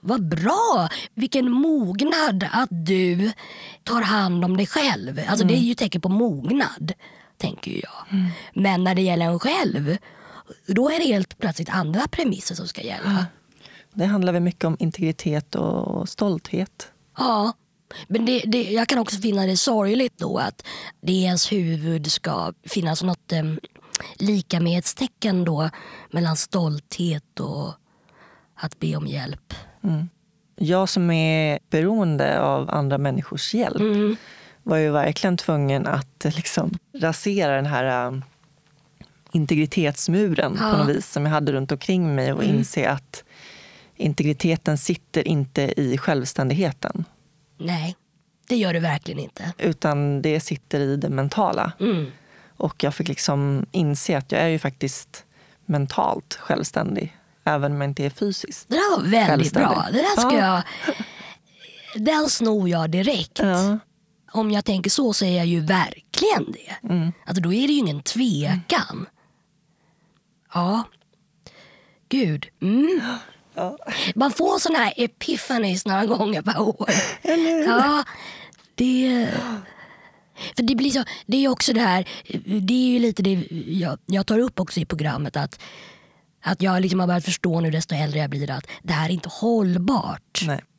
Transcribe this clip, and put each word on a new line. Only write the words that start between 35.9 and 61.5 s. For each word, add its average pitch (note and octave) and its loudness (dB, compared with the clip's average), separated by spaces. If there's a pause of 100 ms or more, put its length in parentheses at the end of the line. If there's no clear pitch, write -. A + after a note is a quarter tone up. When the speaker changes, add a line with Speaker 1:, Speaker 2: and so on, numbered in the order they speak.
Speaker 2:
eh, D3+ 0
liksom E3 -2 (160)
rasera E3 0
den C3+ 0
här, B2+ 0
eh, C3 -6 (1120)
integritetsmuren D#3+ 0
på A3 -2
Speaker 1:
Ja. G#3+ 2
Speaker 2:
något E3+ 2
vis - -4
som D3 -2
jag D3+ 2
hade D3+ 0
runt C3+ -2
omkring E3 0
mig C3+ 0
och - 0
Speaker 1:
Mm. C#3+ 4
Speaker 2:
inse - 0
att - -6 (720)
integriteten D3+ 0
sitter - -2
inte C#3 0
i C3+ 0
självständigheten. C#3 -2 (520)
Speaker 1:
Nej, E3 -6 (520)
det B3 0
gör G3 2
det E3+ 0
verkligen D#3+ -2
inte. - -10
Speaker 2:
Utan C#3+ 0
det D#3 2
sitter - -4
i C#3 0
det C#3+ -2
mentala. C#3+ 0
Speaker 1:
Mm. E3 0 (460)
Speaker 2:
Och - -4
jag C#3+ 0
fick - -4
liksom C#3 0
inse D3+ 0
att C3 -4
jag - 2
är E3 2
ju D#3+ 0
faktiskt - -6 (400)
mentalt - -2
självständig, - -4 (260)
även C#3+ 0
om C#3+ -2
jag C#3 -2
inte C#3 -4
är C#3+ 0
fysiskt - -6
Speaker 1:
Det A#3+ 0
där F#4+ 2
var G3+ -2
väldigt G3+ 4
Speaker 2:
självständig. - 4
Speaker 1:
bra. - 2
Det G#3 0
där F#4 2
ska B3 4
Speaker 2:
Ja. F#3 2 (220)
Speaker 1:
jag... D4+ -2 (1080)